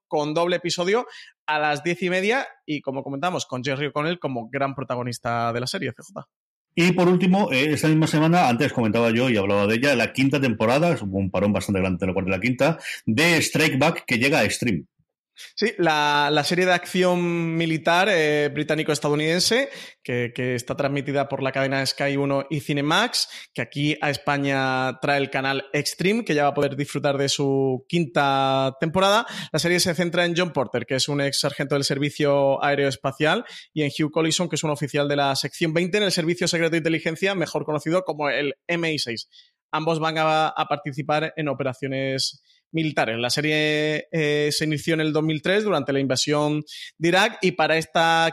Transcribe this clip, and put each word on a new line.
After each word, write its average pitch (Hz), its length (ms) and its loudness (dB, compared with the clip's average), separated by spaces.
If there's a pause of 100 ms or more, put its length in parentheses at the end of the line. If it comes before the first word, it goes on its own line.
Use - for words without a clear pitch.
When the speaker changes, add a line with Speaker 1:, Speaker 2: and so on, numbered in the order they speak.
Speaker 1:
con 151 260 -2
doble 175 240 0
episodio 175 500 -2 (400)
a 151 120 0
las 147 260 -2
diez 170 180 -4
y 185 60 0
media 202 400 0 (160)
y, 147 160 -6
como 131 220 -6
comentamos, 139 420 -4
con 127 180 -8
Jerry 139 260 -4
O'Connell 156 300 -2
como 120 300 -6
gran 139 260 -2
protagonista 120 760 -4
de 120 80 -4
la 131 60 -6
serie, 127 240 -6
C - 120 -14
J. - 240 -16 (480)
Speaker 2:
Y 175 180 4
por 180 160 4
último, 185 420 4
eh, 139 220 2
esta 156 160 2
misma 156 180 4
semana, 160 420 4
antes 120 240 2
comentaba 117 380 2
yo 120 180 2
y 117 80 4
hablaba 101 300 2
de 110 100 2
ella, 135 200 2
la 113 160 0
quinta 139 280 2
temporada, 135 520 2
es 113 100 -4
un 98 260 -2
parón 98 240 2
bastante 98 280 0
grande 92 140 2
entre 90 120 -2
la 92 60 0
cuarta 95 180 -2
y 95 40 0
la 90 60 -2
quinta, 131 380 2 (260)
de 160 340 4
Strike 143 420 2
Back, 160 260 0
que 123 120 0
llega 139 220 4
a 104 80 2
Stream. 98 380 -2 (680)
Speaker 1:
Sí, 208 240 0
la, 147 540 2
la 151 100 2
serie 180 240 0
de 180 60 4
acción 175 840 0
militar, 165 560 2
eh, 151 420 2
británico-estadounidense, 156 1160 0 (340)
que, 120 320 -4
que 127 220 -2
está 123 180 -6
transmitida 139 540 -2
por 139 160 -4
la 131 80 -2
cadena 135 340 0
Sky 139 300 -2
uno 139 340 0
y 156 80 -2
Cinemax, 156 680 0 (260)
que 135 80 -4
aquí 147 380 -2
a 151 100 -2
España 135 920 -2
trae 143 180 0
el 135 120 -2
canal 135 420 -4
Extreme, 185 520 -2
que 160 100 0
ya 147 80 2
va 143 60 4
a 139 60 0
poder 143 200 0
disfrutar 143 440 -2
de 139 100 0
su 135 600 0
quinta 135 920 2
temporada. 190 460 2 (260)
La 156 80 0
serie 175 180 2
se 170 160 0
centra 175 300 0
en 170 120 0
John 175 160 0
Porter, 123 340 -2
que 135 100 -2
es 127 120 -2
un 143 120 -2
ex 139 180 -2
sargento 143 380 -2
del 139 80 0
Servicio 139 800 2
Aéreo 143 240 2
Espacial, 151 560 0 (280)
y 156 100 -2
en 139 140 -2
Hugh 151 140 -2
Collison, 160 380 -2
que 156 80 -6
es - 80 -4
un 151 60 -2
oficial 147 360 -2
de 143 80 0
la 139 220 0
Sección 160 360 -4
veinte 175 260 0
en 214 40 0
el 190 80 0
Servicio 170 380 -2
Secreto 165 240 0
de 165 60 2
Inteligencia, 165 580 -2
mejor 151 280 -4
conocido 160 380 -2
como 151 260 -4
el 135 260 -2 (120)
M 170 260 -2
I 147 60 -2
seis. 117 300 -6 (420)
Ambos 156 300 0
van 160 180 -2
a, 156 300 2
a 151 180 -4
participar 151 720 -2
en 156 100 -4
operaciones 135 960 -4 (280)
militares. 147 480 0
La 120 120 -2
serie, 151 840 0
eh, 147 400 0
se 156 140 -2
inició 156 260 -2
en 156 80 0
el 156 140 0
dos 156 80 0
mil 156 180 0
tres 202 240 0
durante 151 260 -2
la 139 100 0
invasión 147 600 0 (360)
de 165 100 0
Irak 196 320 2
y 185 120 2
para 156 260 2
esta 165 540 2